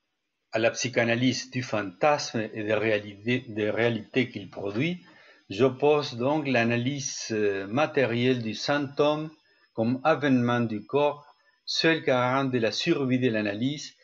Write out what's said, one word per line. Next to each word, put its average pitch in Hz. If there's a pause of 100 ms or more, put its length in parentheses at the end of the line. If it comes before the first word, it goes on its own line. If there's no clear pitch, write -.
(500)
À 113
la 113
psychanalyse 120
du 127
fantasme 117 (140)
et 110
des 107
réalités, 104
des 107
réalités 113
qu'il 95
produit, 135 (500)
j'oppose 135
donc 139
l'analyse, 120
euh, 101
matérielle 123
du 110
symptôme 147 (440)
comme 120
avènement 127
du 110
corps, - (300)
seul 160
garant 131
de 127
la 107
survie 139
de 123
l'analyse, 110 (120)